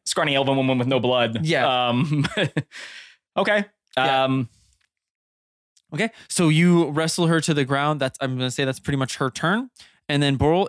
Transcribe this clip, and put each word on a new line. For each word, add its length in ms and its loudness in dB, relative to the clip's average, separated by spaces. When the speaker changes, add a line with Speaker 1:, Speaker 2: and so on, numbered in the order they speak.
Speaker 1:
scrawny 300 -2
elven 200 2
woman 240 0
with 80 -2
no 120 2
blood. 460 0
Speaker 2:
Yeah. 440 0
Speaker 1:
Um, 360 0
<laughs> 540 -18
okay. 280 2
Speaker 2:
Yeah. 260 2
Speaker 1:
Um, 260 -2
Speaker 2:
Okay, 160 -2
so 180 2
you 440 4
wrestle 360 0
her 140 2
to 120 0
the 120 0
ground. 340 0
That's, 220 -4
I'm 160 -4
gonna 120 -4
say 140 -4
that's 160 -4
pretty 160 -4
much 220 -4
her 120 -2
turn. 400 -2
And 100 2
then 160 2
Boral, 300 2